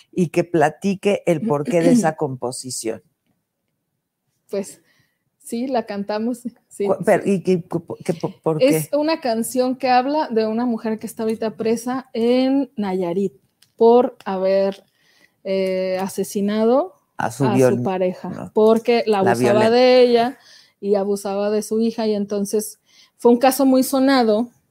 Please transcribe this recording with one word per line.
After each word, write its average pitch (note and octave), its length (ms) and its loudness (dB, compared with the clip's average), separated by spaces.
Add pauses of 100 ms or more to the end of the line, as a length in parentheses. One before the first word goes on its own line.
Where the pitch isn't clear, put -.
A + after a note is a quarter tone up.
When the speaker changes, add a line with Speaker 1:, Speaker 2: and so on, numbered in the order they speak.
(120)
Speaker 1:
y F3 160 0
que F3 160 0
platique F3+ 800 -2
el E3 140 0
porqué F3 400 -2
de E3 100 4
Speaker 2:
<clears throat> - 20 6
Speaker 1:
esa F#3+ 240 2
composición". B2+ 880 -8 (1500)
Speaker 2:
Pues, G3 300 -8 (580)
sí, A#3+ 300 -8
la A#3+ 180 -2
cantamos, G#3+ 540 -6 (280)
sí, - 180 -6
Speaker 1:
Cu-, F#3+ 180 2
pero, F#3+ 180 2
Speaker 2:
sí. - 100 -2
Speaker 1:
¿y F3+ 100 0
qué, F#3 200 0
cu-, - 420 -10
qué, F3+ 100 -2
po-, - 180 -8 (100)
por D#3+ 160 -2
qué? B3+ 100 2
Speaker 2:
Es D#3 240 0
una D#4 280 -2
canción B3 560 -2
que C4 140 -4
habla C4+ 400 0
de A3 160 0
una A3+ 200 -2
mujer A3 320 -4
que A3+ 80 -14
está - 160 -10
ahorita A3 340 -4
presa A#3 560 -4
en B3+ 640 0
Nayarit F#3+ 580 -4 (420)
por A#3+ 480 4
haber, G3 600 -2 (600)
eh, F#3+ 560 -2
asesinado G#3+ 920 -2 (220)
Speaker 1:
A - 140 -4
su C3 140 -2
Speaker 2:
a C3 100 2
Speaker 1:
viol-, B2+ 240 4
Speaker 2:
su B2 40 -4
pareja, F#3 460 -4
Speaker 1:
no. F3+ 240 -12
Speaker 2:
porque A3+ 540 2
la G#3 160 0
Speaker 1:
La F#3 80 2
Speaker 2:
abusaba A#2+ 300 2
Speaker 1:
violenta. A3+ 100 4
Speaker 2:
de B3+ 320 6
ella A#3+ 360 2 (420)
y G3+ 160 0
abusaba G3+ 540 -2
de G#3+ 120 -2
su G#3+ 180 -4
hija, A3+ 260 -2
y G#3+ 80 0
entonces G3+ 680 -4 (360)
fue A#3+ 160 4
un A#3+ 60 4
caso C4+ 280 2
muy C4 160 4
sonado B3 680 2 (200)